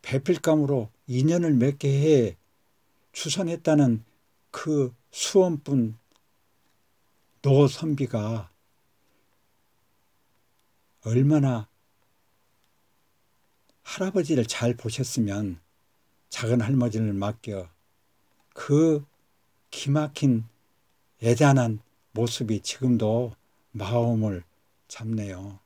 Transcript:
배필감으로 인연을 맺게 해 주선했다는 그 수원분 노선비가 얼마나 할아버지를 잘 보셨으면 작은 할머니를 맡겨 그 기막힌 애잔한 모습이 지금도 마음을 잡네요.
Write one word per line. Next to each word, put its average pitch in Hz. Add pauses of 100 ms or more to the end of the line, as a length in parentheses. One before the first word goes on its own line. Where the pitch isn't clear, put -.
배필감으로 143 (180)
인연을 156
맺게 139
해 135 (720)
주선했다는 156 (480)
그 143 (180)
수원분 143 (1400)
노선비가 135 (2500)
얼마나 131 (2250)
할아버지를 160
잘 120
보셨으면 104 (680)
작은 120
할머니를 113
맡겨 98 (840)
그 147 (680)
기막힌 143 (800)
애잔한 120 (320)
모습이 113
지금도 117 (380)
마음을 110 (440)
잡네요. 101